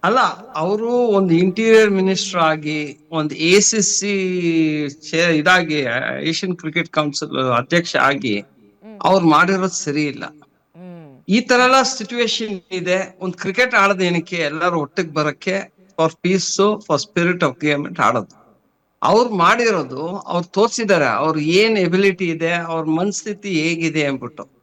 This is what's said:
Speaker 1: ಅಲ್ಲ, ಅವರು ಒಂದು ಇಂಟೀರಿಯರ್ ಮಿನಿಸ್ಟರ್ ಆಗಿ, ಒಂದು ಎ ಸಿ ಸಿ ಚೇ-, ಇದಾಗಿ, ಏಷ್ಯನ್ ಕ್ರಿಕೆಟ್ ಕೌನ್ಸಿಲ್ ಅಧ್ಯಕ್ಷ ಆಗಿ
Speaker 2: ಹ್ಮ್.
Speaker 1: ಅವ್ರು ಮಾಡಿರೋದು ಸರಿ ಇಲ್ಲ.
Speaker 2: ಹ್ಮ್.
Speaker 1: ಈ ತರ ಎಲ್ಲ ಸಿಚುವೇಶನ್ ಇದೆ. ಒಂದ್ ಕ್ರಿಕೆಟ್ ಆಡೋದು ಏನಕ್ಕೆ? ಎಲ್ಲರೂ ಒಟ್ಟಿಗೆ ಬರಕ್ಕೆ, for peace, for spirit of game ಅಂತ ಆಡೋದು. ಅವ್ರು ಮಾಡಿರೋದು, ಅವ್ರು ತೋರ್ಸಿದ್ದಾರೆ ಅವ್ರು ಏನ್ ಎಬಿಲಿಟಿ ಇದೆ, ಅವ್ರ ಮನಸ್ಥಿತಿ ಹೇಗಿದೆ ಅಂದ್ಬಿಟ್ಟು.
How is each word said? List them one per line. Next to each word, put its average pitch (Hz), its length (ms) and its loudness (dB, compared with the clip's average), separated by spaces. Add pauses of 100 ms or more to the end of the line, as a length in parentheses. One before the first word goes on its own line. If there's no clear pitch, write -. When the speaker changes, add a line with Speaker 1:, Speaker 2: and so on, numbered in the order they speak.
Speaker 1:
ಅಲ್ಲ, 226 160 2 (320)
ಅವರು 208 400 -2
ಒಂದು 202 420 2
ಇಂಟೀರಿಯರ್ 214 560 4
ಮಿನಿಸ್ಟರ್ 190 500 0
ಆಗಿ, 151 580 -2 (120)
ಒಂದು 156 240 -4
ಎ 180 260 4
ಸಿ 208 220 2
ಸಿ 170 1300 -2
ಚೇ-, 165 260 2
ಇದಾಗಿ, 156 480 2 (360)
ಏಷ್ಯನ್ 165 360 -4
ಕ್ರಿಕೆಟ್ 156 320 -6
ಕೌನ್ಸಿಲ್ 143 640 -2
ಅಧ್ಯಕ್ಷ 160 440 0
ಆಗಿ 131 440 0
Speaker 2:
ಹ್ಮ್. - 600 -20
Speaker 1:
ಅವ್ರು 185 240 4
ಮಾಡಿರೋದು 180 420 4
ಸರಿ 151 380 -4
ಇಲ್ಲ. 117 200 -8
Speaker 2:
ಹ್ಮ್. 165 1040 -20
Speaker 1:
ಈ 208 120 4
ತರ 247 200 2
ಎಲ್ಲ 254 220 6
ಸಿಚುವೇಶನ್ 220 760 -4 (120)
ಇದೆ. 180 480 -4
ಒಂದ್ 180 140 -6
ಕ್ರಿಕೆಟ್ 240 400 -2
ಆಡೋದು 196 300 2
ಏನಕ್ಕೆ? 175 320 -2
ಎಲ್ಲರೂ 160 440 -2
ಒಟ್ಟಿಗೆ 151 340 -6
ಬರಕ್ಕೆ, 156 580 -4 (260)
for 160 140 2 (140)
peace, 190 360 0 (140)
for 165 260 -2
spirit 175 480 -2
of - 140 -14
game 147 220 -2
ಅಂತ - 140 -10
ಆಡೋದು. 113 600 -4 (420)
ಅವ್ರು 220 280 4
ಮಾಡಿರೋದು, 180 880 0
ಅವ್ರು 175 280 -4
ತೋರ್ಸಿದ್ದಾರೆ 196 640 2
ಅವ್ರು 147 340 0
ಏನ್ 202 380 2
ಎಬಿಲಿಟಿ 185 520 2
ಇದೆ, 165 240 -2
ಅವ್ರ 165 300 -4
ಮನಸ್ಥಿತಿ 196 680 -4
ಹೇಗಿದೆ 160 560 -2
ಅಂದ್ಬಿಟ್ಟು. 123 420 -8 (140)